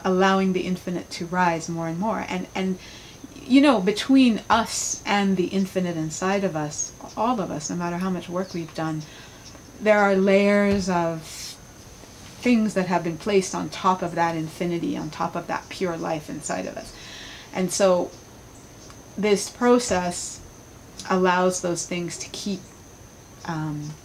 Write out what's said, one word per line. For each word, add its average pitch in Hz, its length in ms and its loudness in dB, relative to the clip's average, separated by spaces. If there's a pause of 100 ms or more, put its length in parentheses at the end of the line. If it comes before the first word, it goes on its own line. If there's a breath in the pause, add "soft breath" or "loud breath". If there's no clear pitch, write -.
allowing 190 480 4
the 180 80 0
infinite 180 500 -4
to - 140 -8
rise 170 440 0
more 165 180 -4
and 165 120 -4
more. 208 300 -2
And, 185 260 -4
and, 190 220 -2 (680 loud breath)
you 262 160 6
know, 254 200 6
between 233 680 6
us - 560 0
and 202 300 2
the 180 120 2
infinite 185 500 -2
inside 185 480 -2
of 160 100 -2
us, 151 380 -6 (240)
all 233 240 0
of 165 100 -4
us, - 180 -6
no - 60 -6
matter 175 220 -4
how 190 120 -2
much 180 200 -6
work 185 240 -6
we've 165 200 -8
done, 160 280 -4 (800 loud breath)
there 208 180 4
are 202 160 4
layers 202 720 4
of 165 320 0 (1160)
things 220 340 4
that 185 140 0
have 175 160 2
been 165 140 -4
placed 196 360 2
on 175 160 -4
top 185 320 2
of 170 140 -6
that 165 200 0
infinity, 160 640 -2
on 160 120 -6
top 170 260 -6
of 165 120 -8
that - 220 -6
pure 175 280 -4
life 165 320 -4
inside 156 360 -6
of - 120 -10
us. - 160 -14 (600 loud breath)
And 185 180 -2
so 185 400 2 (1040)
this 196 320 2
process 240 880 2 (720)
allows 185 520 4
those 175 240 -2
things 175 340 -6
to - 100 -12
keep, - 300 -6 (840)
um, 156 460 -6 (140)